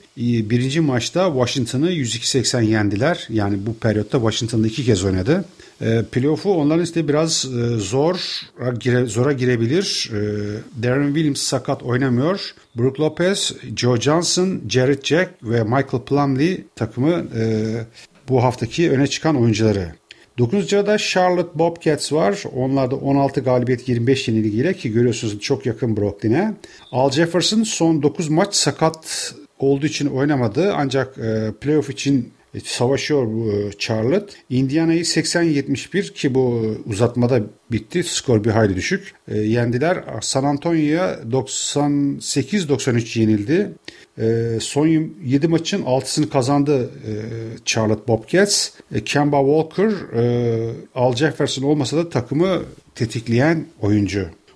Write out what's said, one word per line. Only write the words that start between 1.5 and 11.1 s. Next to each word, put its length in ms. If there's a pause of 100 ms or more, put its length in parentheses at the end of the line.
yüz 240
iki 120
seksen 320
yendiler. 720
Yani 360
bu 80
periyotta 440
Washington'da 480
iki 180
kez 200
oynadı. 400 (360)
E, 220 (100)
playoff'u 420
onların 300
işte 240
biraz, 360
e, 340
zora 400 (600)
gire-, 260
zora 260
girebilir. 800
E, 720
Darren 240
Williams 340